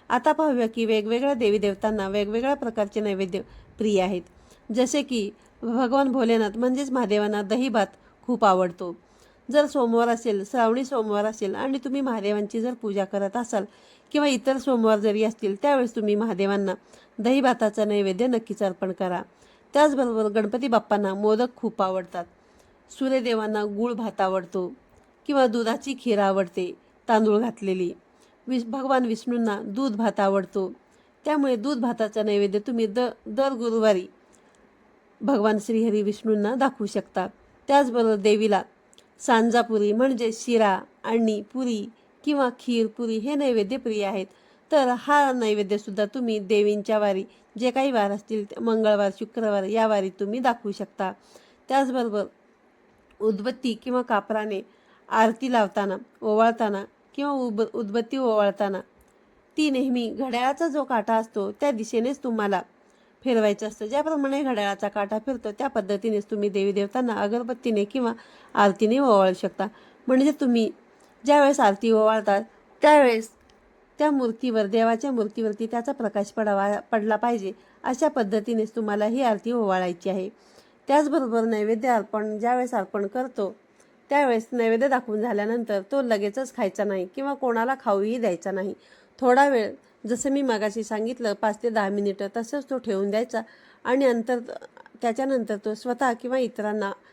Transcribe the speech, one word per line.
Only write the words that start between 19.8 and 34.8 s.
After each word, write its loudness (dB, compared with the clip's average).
गणपती 0
बाप्पांना 0
मोदक 2
खूप -4
आवडतात, -4
सूर्यदेवांना -2
गुळ -4
भात -6
आवडतो -2
किंवा 4
दुधाची -2
खीर 0
आवडते 0
तांदूळ 4
घातलेली, -2
विस-, -2
भगवान 0
विष्णूंना -2
दूध -4
भात -2
आवडतो. 0
त्यामुळे 2
दूध -4
भाताचा -2
नैवेद्य 0
तुम्ही -2
द-, -4
दर 0
गुरुवारी 2